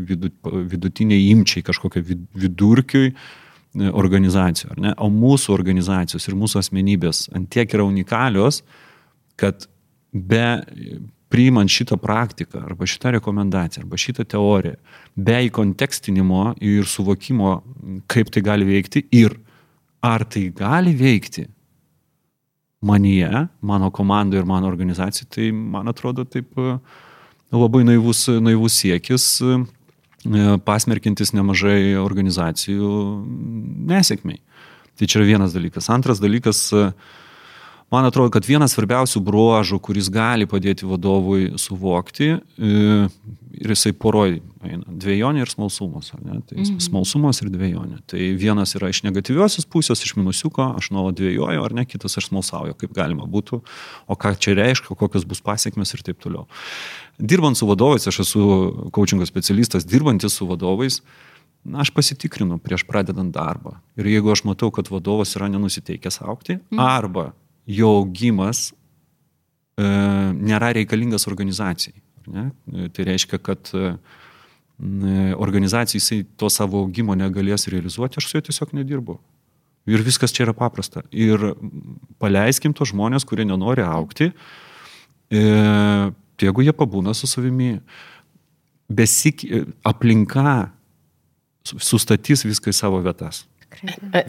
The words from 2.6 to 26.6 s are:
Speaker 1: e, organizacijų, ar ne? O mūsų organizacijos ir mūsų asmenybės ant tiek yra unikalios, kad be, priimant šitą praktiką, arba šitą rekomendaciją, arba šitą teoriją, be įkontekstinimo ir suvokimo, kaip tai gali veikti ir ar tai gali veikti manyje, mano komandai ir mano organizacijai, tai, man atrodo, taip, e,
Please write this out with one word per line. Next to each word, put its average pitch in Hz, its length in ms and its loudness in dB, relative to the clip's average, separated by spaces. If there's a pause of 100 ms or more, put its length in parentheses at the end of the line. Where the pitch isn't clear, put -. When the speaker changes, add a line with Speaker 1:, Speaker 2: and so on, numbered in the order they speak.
Speaker 1:
e, - 800 -8
organizacijų, 95 800 2
ar - 100 -6
ne? 104 160 0
O 107 80 0
mūsų 110 480 4
organizacijos 92 720 0
ir 98 80 -4
mūsų 104 240 -2
asmenybės 95 720 0
ant 92 180 -6
tiek 117 220 0
yra 104 160 2
unikalios, 107 800 0 (720)
kad - 300 -2 (460)
be, 110 300 0 (840)
priimant 120 440 6
šitą - 280 0
praktiką, 110 680 -4
arba 90 200 -6
šitą 123 280 -2
rekomendaciją, 98 720 -2
arba 92 120 -6
šitą - 280 -6
teoriją, 101 480 2 (380)
be 110 340 2
įkontekstinimo 98 1120 0
ir 101 280 0
suvokimo, 98 760 0 (500)
kaip 113 200 2
tai 107 120 0
gali 104 240 2
veikti 98 420 0
ir 113 300 6 (640)
ar 113 200 0
tai 104 280 -4
gali 156 420 0
veikti 123 540 2 (1400)
manyje, 101 680 4 (100)
mano 101 320 0
komandai 98 480 2
ir 92 80 0
mano 92 220 0
organizacijai, 90 640 -4
tai, 113 220 -2
man 110 360 -6
atrodo, 123 360 -6
taip, 123 340 -8
e, 127 180 -2 (760)